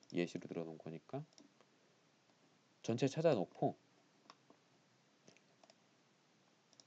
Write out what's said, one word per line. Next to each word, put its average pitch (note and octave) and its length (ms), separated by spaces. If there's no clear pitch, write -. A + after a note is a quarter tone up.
예시로 F2 340
들어놓은 E2 300
거니까 E2 440
전체 A#2 260
찾아놓고 D3+ 680